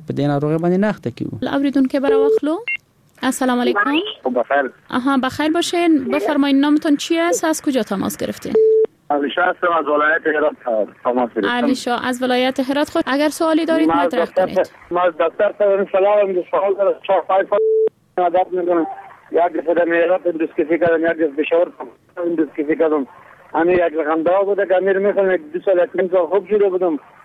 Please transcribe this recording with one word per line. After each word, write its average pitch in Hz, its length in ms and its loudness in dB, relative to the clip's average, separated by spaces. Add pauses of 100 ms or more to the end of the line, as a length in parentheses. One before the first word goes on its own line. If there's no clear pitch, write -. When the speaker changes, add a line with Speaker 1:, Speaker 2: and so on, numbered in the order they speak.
Speaker 1:
په 135 100 -8
دې 139 160 0
ناروغۍ 151 300 0
باندې 180 220 2
نه 214 100 0
اخته - 220 -8
کیږو. - 180 -8 (180)
Speaker 2:
اوریدونکی 277 460 0
به 269 160 0
راواخلو. 320 420 2 (640)
السلام 254 360 0
علیکم. 269 320 0 (440)
Speaker 3:
بخیر. - 360 0 (180)
Speaker 2:
آها، 269 280 0
بخیر 262 340 -2
باشین. 330 640 0
بفرمایید 285 440 0
نامتون 294 400 2
چی 330 220 -2
است؟ 339 260 0
از 320 160 -2
کجا 254 220 0
تماس 202 340 -4
گرفتین؟ - 360 -6 (560)
Speaker 3:
علی 143 260 0
شاه 180 140 2
هستم، 180 180 -2 (120)
از 151 60 -4
ولایت 151 500 0
هرات 143 200 0 (480)
تماس 123 320 0
گرفتم. 107 140 -2
Speaker 2:
علی 247 260 0
شاه، 240 300 -4
از 247 160 -4
ولایت 254 380 0
هرات. 277 300 -2
خود 330 180 -2
اگر 285 220 0
سوالی 320 360 0
دارید 320 220 2
Speaker 3:
ما 330 60 2
از 330 140 2
Speaker 2:
مطرح 165 180 0
Speaker 3:
دفتر 185 200 0
Speaker 2:
کنید. 190 260 -2 (200)
Speaker 3:
ما 175 100 0
از 180 120 2
دفتر 175 460 0
ته 202 320 2
سلام، 202 400 4
یه 175 200 -2
سوال 190 260 0
دارم. 190 160 2 (140)
چهار 190 220 2
پنج 190 200 2
سال 208 100 2 (640)
مدد 180 260 2
می‌کنم. 175 340 0 (460)
یک 165 260 2
دفعه 170 160 -2
در 170 100 2
مهرات 170 420 2
اندوسکوپی 160 540 -2
کردم، 165 260 2
یک 165 160 0
دفعه 143 220 -2
پشاور 165 240 2 (500)
اندوسکوپی 160 640 -2
کردم. 151 280 0 (460)
همین 170 220 2
یک 170 240 0
رقم 160 240 -2
دوا 185 200 2
بوده 196 220 0
که 185 100 2
امیر 190 220 2
می‌خوام 196 340 0
یک 175 100 0 (120)
دو 180 120 -6
سال، 190 180 4
یک 165 120 -4
نیم 185 160 0
سال 175 160 2
خوب 185 220 -2
شده 202 200 2
بودم. 180 260 0 (300)